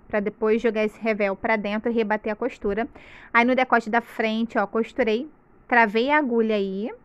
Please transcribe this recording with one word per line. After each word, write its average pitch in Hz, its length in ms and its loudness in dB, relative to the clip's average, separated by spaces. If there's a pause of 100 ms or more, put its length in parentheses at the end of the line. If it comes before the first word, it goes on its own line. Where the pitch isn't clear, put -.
pra 214 140 -2
depois 214 400 0
jogar 220 240 0
esse 214 160 -6
revel 208 340 0
pra 226 220 -2
dentro 214 340 -4
e 233 40 -2
rebater 214 360 -2
a 208 60 -6
costura. 214 500 -4 (460)
Aí 233 140 4
no 254 80 2
decote 247 340 2
da 226 140 0
frente, 226 560 -4
ó, 202 80 2
costurei, 226 640 -2 (360)
travei 226 440 2
a 302 80 4
agulha 233 380 0
aí, 196 360 -4 (120)